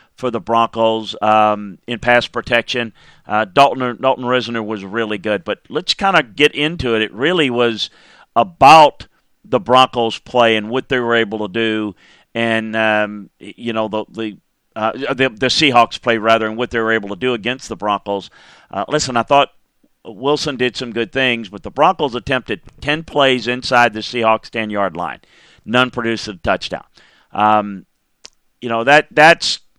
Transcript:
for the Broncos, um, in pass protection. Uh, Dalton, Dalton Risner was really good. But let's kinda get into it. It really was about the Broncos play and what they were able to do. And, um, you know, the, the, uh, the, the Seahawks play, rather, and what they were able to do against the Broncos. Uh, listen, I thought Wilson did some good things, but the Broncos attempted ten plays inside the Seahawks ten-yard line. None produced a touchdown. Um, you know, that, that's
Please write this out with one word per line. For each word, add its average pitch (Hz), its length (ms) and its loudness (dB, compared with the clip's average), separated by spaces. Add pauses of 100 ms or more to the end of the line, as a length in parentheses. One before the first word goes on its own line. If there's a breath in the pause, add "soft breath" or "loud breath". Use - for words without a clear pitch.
(160 soft breath)
for 127 140 -6
the 113 120 -4
Broncos, 113 800 0
um, 107 560 2 (100)
in 120 120 -6
pass 120 280 2
protection. 117 640 -4 (340 soft breath)
Uh, 107 200 0
Dalton, 127 560 0
Dalton 127 240 0
Risner 120 400 -2
was 104 180 -8
really 107 360 -4
good. 104 260 -4
But 104 240 -6
let's 151 240 -4
kinda 190 300 0
get 139 300 0
into 139 420 -2
it. 110 80 0
It 104 100 -6
really 147 380 0
was 120 400 -2 (440 soft breath)
about 147 720 6 (380)
the 120 140 -2
Broncos 120 580 0
play 117 400 2
and 107 120 -6
what 123 200 -4
they 131 100 0
were 117 160 0
able 110 240 0
to 101 140 -8
do. 110 420 -2 (420 soft breath)
And, 113 380 -2
um, 107 540 -2 (100)
you 104 320 -12
know, 110 160 -2
the, 107 220 -4
the, 107 280 -10 (380)
uh, 110 160 -2
the, 131 380 -2
the 113 160 -4
Seahawks 120 560 2
play, 117 160 0
rather, 110 280 2
and 110 120 -6
what 120 120 -2
they 120 100 -4
were 113 120 0
able 107 160 0
to 101 80 -8
do 127 180 -2
against 120 360 -6
the 104 80 -10
Broncos. 101 520 -4 (400 soft breath)
Uh, 98 200 -6
listen, 135 260 -2
I 117 80 0
thought 143 300 2 (500)
Wilson 135 540 -4
did 123 180 -2
some 120 160 -8
good 110 220 -6
things, 120 340 -2
but 98 160 -16
the 101 80 -14
Broncos 156 420 0
attempted 120 480 -6 (200)
ten 156 240 -4
plays 131 420 0
inside 120 460 2
the 107 80 -8
Seahawks 113 480 -2
ten-yard 104 480 -4
line. 76 240 -8 (420 soft breath)
None 123 280 0
produced 113 360 -4
a 101 80 -10
touchdown. - 480 -4 (480 soft breath)
Um, 104 540 0 (760)
you 123 80 -10
know, 117 160 -2
that, 147 280 4
that's 160 500 2 (180)